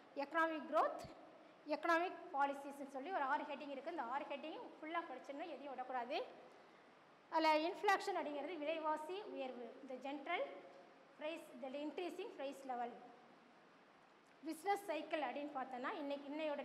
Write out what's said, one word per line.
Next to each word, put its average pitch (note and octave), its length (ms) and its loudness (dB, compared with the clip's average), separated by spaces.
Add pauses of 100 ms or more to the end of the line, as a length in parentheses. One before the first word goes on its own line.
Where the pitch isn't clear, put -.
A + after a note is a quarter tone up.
(260)
economic D#4+ 460 4
growth, F4 300 6 (760)
economic E4+ 380 4 (220)
policies-னு C#4 580 0
சொல்லி C#4 220 -4
ஒரு C#4+ 160 4
ஆறு C#4+ 160 2
heading C#4+ 260 -4
இருக்குது. D4 220 -6
இந்த B3 180 -2
ஆறு D4+ 160 0
ஹெட்டிங்கும் D#4 460 -6
ஃபுல்லாக E4 340 -2
படிச்சிடணும், C#4+ 440 -6
எதையும் C#4 200 -8
விடக்கூடாது. B3+ 420 -2 (1160)
அதில் D#4 320 8
inflation G4 520 4
அப்படிங்கிறது D4 440 -2
விலைவாசி D#4 540 0 (180)
உயர்வு, B3 320 -4 (220)
the C4 80 -6 (100)
general E4 340 0 (800)
price, D#4 260 -4 (180)
the C4+ 60 -4 (160)
increasing F4 520 -4
price C#4 240 -4 (100)
level. A#3+ 200 0 (1600)
business G4 420 2
cycle D#4 360 2
அப்படின்னு C#4+ 300 -2
பார்த்தோன்னா B3+ 340 -2 (120)
இன்னைக்கு C#4 280 -2
இன்னையோட D4 360 0